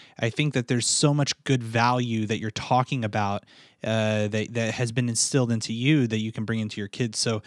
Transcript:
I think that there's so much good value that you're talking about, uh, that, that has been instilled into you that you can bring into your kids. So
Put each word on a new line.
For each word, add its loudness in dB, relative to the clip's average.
I 0
think 0
that 0
there's 0
so 4
much -2
good 2
value 2
that -2
you're -4
talking 0
about, -2
uh, 0
that, -2
that -2
has -2
been -2
instilled 0
into -2
you 4
that -2
you -2
can -6
bring -2
into -4
your -6
kids. -4
So 0